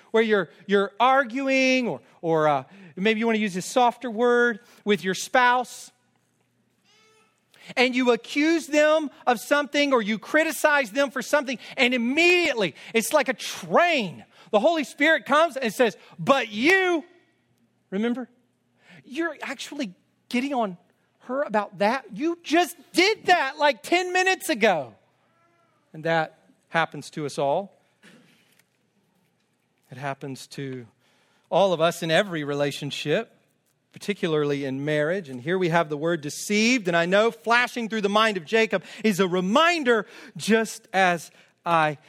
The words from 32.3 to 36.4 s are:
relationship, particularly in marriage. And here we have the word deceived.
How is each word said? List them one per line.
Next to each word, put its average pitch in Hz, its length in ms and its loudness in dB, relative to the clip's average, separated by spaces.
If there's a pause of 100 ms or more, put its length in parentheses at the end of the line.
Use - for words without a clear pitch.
relationship, 147 880 -4 (580)
particularly 151 760 -2
in 135 180 -6
marriage. 151 460 -2
And 127 100 -12
here 165 160 -4
we 180 140 0
have 170 180 2
the 151 80 -6
word 165 240 -2
deceived. 208 680 0